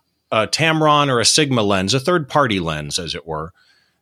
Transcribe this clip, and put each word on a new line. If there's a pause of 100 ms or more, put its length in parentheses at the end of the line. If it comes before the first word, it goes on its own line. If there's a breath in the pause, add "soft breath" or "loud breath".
(300)
a
Tamron
or
a
Sigma
lens,
a
third-party
lens,
as
it
were, (500)